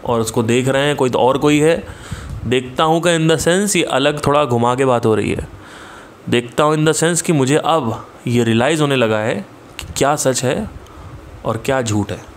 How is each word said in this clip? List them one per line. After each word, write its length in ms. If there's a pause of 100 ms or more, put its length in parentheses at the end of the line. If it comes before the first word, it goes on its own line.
और 160
उसको 220
देख 260
रहे 180
हैं, 100
कोई 140
तो 80
और 200
कोई 220
है। 220 (640)
देखता 380
हूँ 160
का 100
in 120
the 160
sense, 380
ये 60
अलग 440
थोड़ा 180
घुमा 300
के 100
बात 220
हो 80
रही 160
है। 180 (800)
देखता 360
हूँ 120
in 120
the 60
sense 260
कि 120
मुझे 240
अब 500 (200)
ये 180
realize 360
होने 160
लगा 220
है 160 (460)
कि 60 (100)
क्या 200
सच 280
है 240 (760)
और 120
क्या 260
झूठ 280
है। 100 (160)